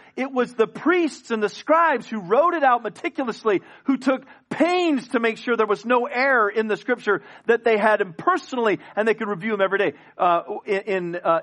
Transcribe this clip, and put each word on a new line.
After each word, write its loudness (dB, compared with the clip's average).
It -6
was -2
the 0
priests -2
and -2
the 0
scribes 0
who -8
wrote 2
it -2
out 4
meticulously, -2
who 0
took -2
pains 0
to -2
make 0
sure -2
there 2
was -2
no 2
error 2
in -2
the 0
scripture -2
that 2
they 4
had 0
personally, 0
and 0
they 2
could -6
review -6
them 0
every 2
day. 0
Uh, 2
in, -2
in, -4
uh, 0